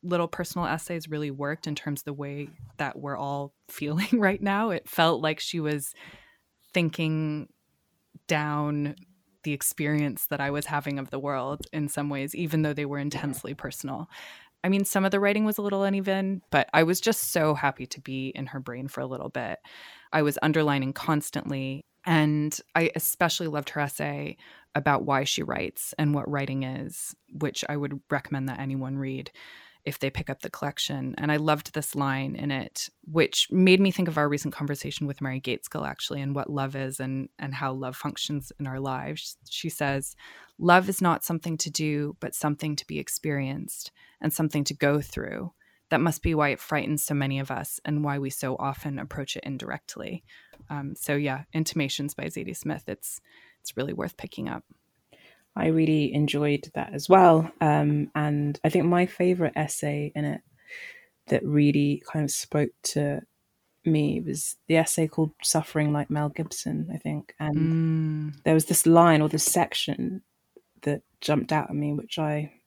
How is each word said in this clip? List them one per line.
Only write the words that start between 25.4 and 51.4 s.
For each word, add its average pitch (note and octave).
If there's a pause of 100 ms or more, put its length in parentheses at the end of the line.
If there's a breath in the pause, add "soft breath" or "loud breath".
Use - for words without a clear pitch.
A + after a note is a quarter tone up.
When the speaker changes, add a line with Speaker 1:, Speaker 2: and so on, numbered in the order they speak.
Speaker 1:
writes -
and D3
what C#3+
writing C3+
is, - (160)
which D3
I D3
would C#3+ (100)
recommend C3+
that B2+
anyone C3+
read C3+ (540 loud breath)
if -
they C3+
pick -
up C3+
the -
collection. C#3
And D3
I D3+
loved D3+
this -
line C3+
in C#3+
it, - (160)
which -
made F#3
me G3
think F3
of D#3
our D3
recent C#3+
conversation C#3+
with C#3
Mary C3
Gaitskill, -
actually, -
and C#3
what C#3
love C#3
is C3+
and, C3 (100)
and C3+
how C3
love C3
functions D3
in C#3+
our C3
lives. C3+ (120)
She -
says, C#3 (440 loud breath)
"Love F3+
is F#3+
not F3
something E3
to -
do, D3
but -
something D3
to -
be D#3
experienced, C#3 (280 soft breath)
and D#3
something D3+
to D3
go D3
through. - (380)
That D#3
must E3
be E3
why D3
it B2
frightens D3+
so -
many C#3
of C3+
us -
and D3
why C#3
we C#3
so C3+
often C#3
approach -
it -
indirectly." - (460 soft breath)
Um, C#3
so -
yeah, C#3+ (100)